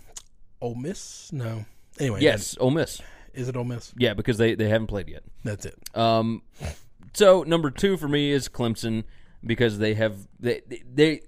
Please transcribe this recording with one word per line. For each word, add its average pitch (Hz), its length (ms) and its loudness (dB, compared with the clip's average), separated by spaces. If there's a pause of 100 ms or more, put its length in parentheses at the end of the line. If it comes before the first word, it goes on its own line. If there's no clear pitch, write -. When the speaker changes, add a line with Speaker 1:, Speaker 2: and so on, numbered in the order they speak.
(600)
Speaker 1:
Ole 120 140 -6
Miss? - 580 -12
No. 113 320 -6 (340)
Anyway, 120 220 -2
Speaker 2:
Yes, 123 300 2
Speaker 1:
that - 100 -10
Speaker 2:
Ole 127 120 4
Miss. 151 280 -4 (320)
Speaker 1:
Is 127 160 -8
it 127 80 -6
Ole 123 80 -6
Miss? 120 340 -10
Speaker 2:
Yeah, 120 160 4
because 107 240 -2
they, 113 160 4
they 107 160 0
haven't 110 180 2
played 95 200 -6
yet. 80 140 -16 (220)
Speaker 1:
That's 104 220 -8
it. - 100 -16 (180)
Speaker 2:
Um, 113 480 2 (720)
so 190 300 8
number 160 260 2
two 190 280 0
for 147 100 -4
me 143 220 2
is 139 180 0
Clemson 113 560 -2 (400)
because 113 340 2
they 107 140 2
have, 104 340 -2 (140)
they, 120 220 -2 (280)
they, 147 380 4